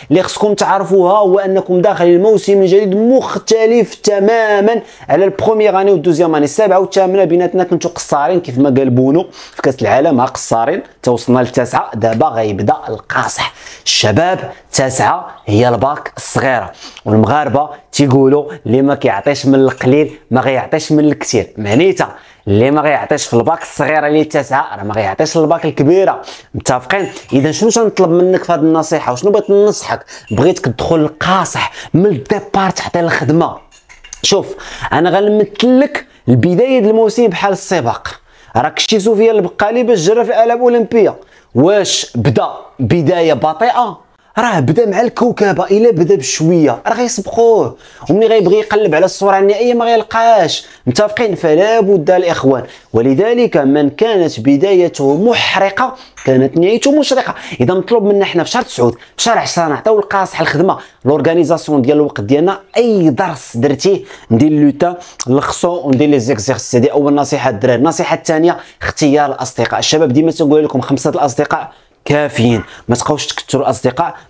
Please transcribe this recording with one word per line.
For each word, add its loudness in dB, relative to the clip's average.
اللي 2
خصكم -2
تعرفوها، 2
هو 2
انكم 0
داخل 2
الموسم 4
الجديد 2
مختلف 0
تماما 0
على 2
البروميير 0
اني 2
والدوزيام 2
اني. 2
السابعه 0
والثامنه 0
بيناتنا 0
كنتو -2
قصارين -2
كيف -6
ما 4
قال 2
بونو 2
في -12
كاس -2
العالم، 2
ها 2
قصارين، -4
توصلنا 0
للتاسعه، -2
دابا -2
غيبدا -2
القاصح. -8
الشباب 0
التاسعه -2
هي 2
الباك -2
الصغيره، -4
والمغاربه 0
تيقولوا 2
اللي 2
ما 2
كيعطيش -2
من 4
القليل 2
ما 2
غيعطيش -2
من 4
الكثير، -2
معنيتها 0
اللي 2
ما 2
غيعطيش -2
في -4
الباك 0
الصغيره -2
اللي 2
التاسعه، -4
راه -10
ما -6
غيعطيش -2
الباك 0
الكبيره. 2
متفقين؟ -4
اذا 0
شنو 0
تنطلب 0
منك 2
في -2
هذه 0
النصيحه 0
وشنو -2
بغيت 0
ننصحك؟ 0
بغيتك 0
تدخل -2
القاصح -2
من 2
الديبار، -2
تعطي -6
الخدمه. -2
شوف، 0
انا 0
غنمثل 2
لك -4
البدايه 2
ديال 2
الموسم 2
بحال -2
السباق. -4
راك -2
شتي 0
سفيان 2
البقالي -2
باش 2
جرى 2
في -2
الالعاب 2
الاولمبيه، 2
واش 0
بدا 0
بدايه 0
بطيئه؟ -2
راه 0
بدا 2
مع -2
الكوكبه، 0
الا 4
بدا 2
بشويه 0
راه -2
غيسبقوه، 0
وملي 4
غيبغي 4
يقلب 0
على 2
الصوره 0
النهائيه 2
ما 0
غيلقاش. 0
متفقين؟ 0
فلا 2
بد 2
الاخوان، 0
ولذلك 2
من 2
كانت 0
بدايته 2
محرقه 0
كانت 2
نهايته 2
مشرقه. -2
اذا 2
مطلوب 0
منا 2
حنا -2
في -8
شهر -2
تسعود، -2
في -6
شهر 0
عشرة -2
نعطيو 0
القاصح -4
الخدمه، 0
لورغانيزاسيون 0
ديال 2
الوقت 0
ديالنا. 0
اي 2
درس -6
درتيه 0
ندير 2
لوتا 2
نلخصو -2
وندير 2
لي 2
زيكزيرسيس. -4
هذه 2
اول 0
نصيحه -2
الدراري. 0
النصيحه 0
الثانيه 0
اختيار 0
الاصدقاء. -4
الشباب 0
ديما 2
تنقول 2
لكم -2
خمسه -2
الاصدقاء -4
كافيين، 0
ما 2
تبقاوش -4
تكثروا -4
الاصدقاء، -2